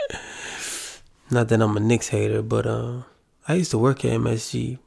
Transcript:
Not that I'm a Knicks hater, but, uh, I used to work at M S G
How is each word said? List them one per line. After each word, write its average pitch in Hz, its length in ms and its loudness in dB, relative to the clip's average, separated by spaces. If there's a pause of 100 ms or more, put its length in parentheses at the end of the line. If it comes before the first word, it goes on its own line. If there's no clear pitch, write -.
(1300)
Not 120 180 4
that 113 120 6
I'm 107 140 4
a 104 40 0
Knicks 110 300 2
hater, 107 320 0
but, 110 260 0
uh, 117 340 -4 (460)
I 151 80 2
used 185 160 0
to 123 60 2
work 127 280 4
at 120 60 2
M 117 160 2
S 113 240 -2
G 123 360 -4